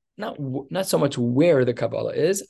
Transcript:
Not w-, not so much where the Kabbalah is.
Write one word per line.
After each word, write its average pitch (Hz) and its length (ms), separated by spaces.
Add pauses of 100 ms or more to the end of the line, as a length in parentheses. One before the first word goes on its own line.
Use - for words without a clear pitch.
(180)
Not 208 200
w-, 135 320
not 185 160
so 175 100
much 143 220
where 127 480
the 123 80
Kabbalah 113 400
is. 175 360